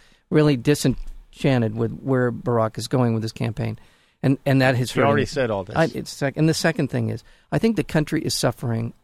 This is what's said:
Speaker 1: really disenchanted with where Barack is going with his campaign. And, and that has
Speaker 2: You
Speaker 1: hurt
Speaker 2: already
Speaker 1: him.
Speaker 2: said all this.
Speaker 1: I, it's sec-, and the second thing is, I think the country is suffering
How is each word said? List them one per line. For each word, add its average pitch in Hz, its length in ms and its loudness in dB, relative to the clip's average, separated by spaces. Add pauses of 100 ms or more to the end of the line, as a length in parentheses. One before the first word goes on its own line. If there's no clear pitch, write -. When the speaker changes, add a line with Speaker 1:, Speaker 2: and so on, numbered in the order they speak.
(300)
Speaker 1:
really 151 260 4
disenchanted 123 1200 0
with 113 280 -4
where 127 280 2
Barack 113 480 -2
is 107 80 -8
going 123 280 2
with 110 100 -2
his 113 80 -8
campaign. 113 480 -6 (420)
And, 139 240 2
and 135 160 4
that 131 140 4
has 123 180 -2
Speaker 2:
You - 80 2
Speaker 1:
hurt 139 60 6
Speaker 2:
already 143 140 4
Speaker 1:
him. - 40 0
Speaker 2:
said 127 240 -2
all 98 140 -2
this. 101 100 -12
Speaker 1:
I, 165 120 2
it's - 260 -8
sec-, 139 240 -4
and 156 120 2
the 156 60 2
second 160 340 0
thing 113 220 -2
is, 110 140 -8 (260)
I 147 80 0
think 226 160 2
the 160 80 0
country - 400 -2
is - 160 -4
suffering 117 540 -2 (120)